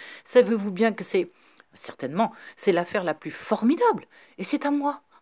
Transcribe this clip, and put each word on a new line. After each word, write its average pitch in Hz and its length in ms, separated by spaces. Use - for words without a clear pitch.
Savez-vous 208 480
bien 214 200
que 196 120
c'est, 180 260
certainement, 160 580
c'est - 160
l'affaire 175 320
la 170 100
plus - 160
formidable. 254 760
Et 196 60
c'est 269 220
à 285 40
moi, 285 320